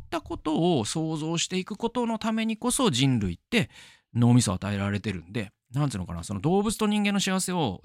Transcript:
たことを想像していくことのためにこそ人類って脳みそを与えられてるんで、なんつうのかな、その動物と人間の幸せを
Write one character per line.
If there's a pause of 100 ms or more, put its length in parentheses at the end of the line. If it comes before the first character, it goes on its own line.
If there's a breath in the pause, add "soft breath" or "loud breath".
(100)
た
こ
と
を
想
像
し
て
い
く
こ
と
の
た
め
に
こ
そ
人
類
っ
て (440 loud breath)
脳
み
そ
を
与
え
ら
れ
て
る
ん
で、 (200)
な
ん
つ
う
の
か
な、
そ
の
動
物
と
人
間
の
幸
せ
を